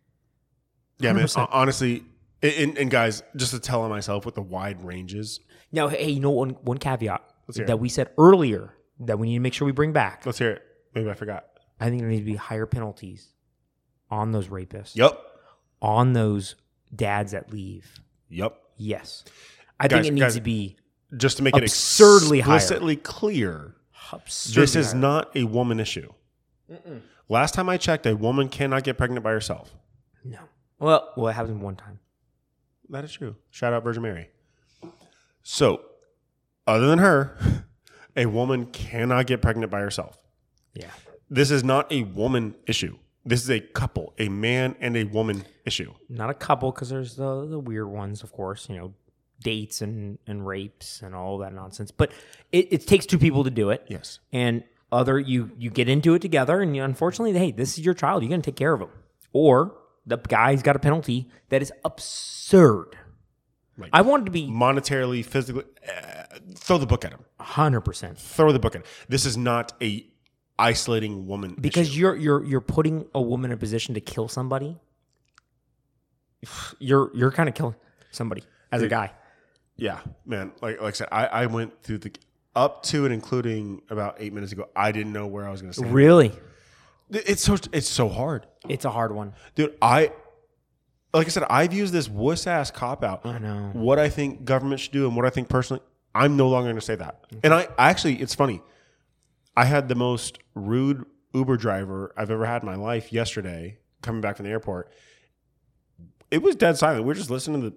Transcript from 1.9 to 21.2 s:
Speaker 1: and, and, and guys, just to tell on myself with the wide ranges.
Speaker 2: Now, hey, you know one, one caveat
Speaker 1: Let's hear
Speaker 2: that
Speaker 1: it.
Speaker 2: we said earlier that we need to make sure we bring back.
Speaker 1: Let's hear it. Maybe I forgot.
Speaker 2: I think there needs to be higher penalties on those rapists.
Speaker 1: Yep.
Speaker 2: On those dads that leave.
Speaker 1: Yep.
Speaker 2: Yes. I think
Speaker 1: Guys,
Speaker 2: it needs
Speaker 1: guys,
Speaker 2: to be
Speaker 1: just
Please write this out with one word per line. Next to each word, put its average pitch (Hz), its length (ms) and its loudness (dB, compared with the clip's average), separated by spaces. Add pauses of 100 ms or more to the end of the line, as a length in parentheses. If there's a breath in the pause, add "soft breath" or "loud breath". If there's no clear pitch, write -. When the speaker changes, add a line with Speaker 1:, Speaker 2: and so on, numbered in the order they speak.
Speaker 1:
and, 147 100 2
and, 143 260 0
and 135 120 -2
guys, 117 320 0 (140)
just 123 160 -4
to 123 80 -8
tell 120 220 -4
on 110 80 -4
myself 101 360 -6
with 120 80 -10
the 104 80 -8
wide 92 400 -10
ranges. 92 580 -10 (320 soft breath)
Speaker 2:
Now, 151 160 0
hey, 147 220 -4
you 139 100 -2
know 143 100 2
one, 131 200 0 (120)
one 123 160 -4
caveat 117 440 -4 (240)
Speaker 1:
Let's 117 120 -16
hear 107 80 -6
Speaker 2:
that 110 80 0
Speaker 1:
it. 110 60 0
Speaker 2:
we 120 80 -2
said 127 300 -2
earlier 151 560 6 (260)
that 117 180 -4
we 113 100 -2
need 117 60 -2
to 120 60 -2
make 123 140 -2
sure 143 120 -2
we 139 60 0
bring 151 200 0
back. 117 340 -2
Speaker 1:
Let's 123 120 -4
hear 120 140 0
it. - 100 -12 (320)
Maybe 110 160 -4
I 98 40 -6
forgot. 104 300 -10 (340)
Speaker 2:
I 113 100 -2
think 120 120 -2
there 113 100 -4
needs 110 120 0
to 104 40 -10
be 107 100 -4
higher 110 300 -8
penalties 104 600 -8 (840)
on 107 220 -2
those 101 160 -2
rapists. 98 480 -14
Speaker 1:
Yep. 120 220 6 (640 soft breath)
Speaker 2:
On 117 320 4
those 104 440 0 (380)
dads 104 380 -4
that - 200 -12
leave. 95 480 -16 (280)
Speaker 1:
Yep. 92 300 -6 (180)
Speaker 2:
Yes. 104 480 -10 (540 soft breath)
I - 100 4
think 123 140 6
Speaker 1:
Guys, 160 60 0
Speaker 2:
it 147 40 0
needs 139 140 4
Speaker 1:
guys, 120 80 2
Speaker 2:
to 120 80 -6
be 104 340 -4 (400)
Speaker 1:
just 127 220 0